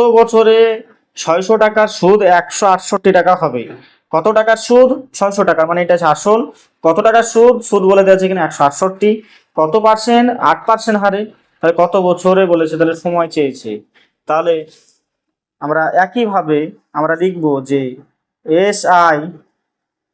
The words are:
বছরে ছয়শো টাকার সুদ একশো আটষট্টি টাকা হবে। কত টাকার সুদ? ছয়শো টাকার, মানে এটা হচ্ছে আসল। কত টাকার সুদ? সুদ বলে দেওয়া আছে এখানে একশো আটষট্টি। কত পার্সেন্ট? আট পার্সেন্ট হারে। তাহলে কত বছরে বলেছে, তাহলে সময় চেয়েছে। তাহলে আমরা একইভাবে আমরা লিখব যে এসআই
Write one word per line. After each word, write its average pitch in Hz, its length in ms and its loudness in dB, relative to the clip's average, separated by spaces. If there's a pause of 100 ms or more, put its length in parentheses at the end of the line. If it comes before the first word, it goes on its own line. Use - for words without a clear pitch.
(120)
বছরে 226 440 4 (600)
ছয়শো 185 420 -2
টাকার 214 300 2
সুদ 202 320 2 (180)
একশো - 280 -4
আটষট্টি 190 460 0
টাকা 180 220 2
হবে। 135 280 -4 (500)
কত 160 200 -2
টাকার 220 340 0
সুদ? 247 220 4 (240)
ছয়শো 202 320 -2
টাকার, 160 220 0
মানে 170 160 -2
এটা 175 120 0
হচ্ছে 170 200 0
আসল। 214 260 0 (440)
কত 208 220 2
টাকার 226 260 2
সুদ? 233 300 6
সুদ 202 220 -2
বলে 196 200 4
দেওয়া 190 140 4
আছে 185 80 -2
এখানে 185 180 -4
একশো - 200 -4
আটষট্টি। 190 460 -2 (460)
কত 156 180 0 (100)
পার্সেন্ট? 233 420 2 (140)
আট 156 260 0
পার্সেন্ট 214 340 0
হারে। 202 220 -2 (320)
তাহলে 170 280 0
কত - 120 0 (140)
বছরে 185 380 2
বলেছে, 165 300 0
তাহলে 165 180 0 (100)
সময় 170 240 -2
চেয়েছে। 135 420 -6 (580)
তাহলে 165 260 -2 (1080)
আমরা 151 200 -2 (220)
একইভাবে 190 540 -2 (340)
আমরা 156 300 -4
লিখব 175 220 -4 (260)
যে 139 100 -2 (680)
এসআই 170 720 0 (960)